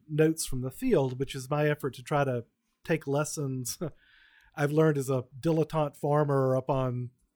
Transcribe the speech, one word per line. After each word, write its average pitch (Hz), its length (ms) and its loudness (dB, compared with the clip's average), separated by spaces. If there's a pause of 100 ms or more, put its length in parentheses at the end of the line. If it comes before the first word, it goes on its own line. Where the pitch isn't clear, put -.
Notes 156 380 2
from 127 160 -2
the 127 80 -6
Field, 139 480 0
which 135 160 -4
is 131 160 -8
my 151 180 2
effort 147 280 -2
to 127 60 -16
try 143 220 0
to 123 200 -2 (380)
take - 240 -2
lessons 135 720 -4 (380)
<laughs> - 400 -20
I've 143 160 0
learned 156 240 4
as 135 140 -2
a 127 140 0 (140)
dilettante 156 600 0
farmer 143 580 2
up 131 140 -2
on 127 400 -2 (260)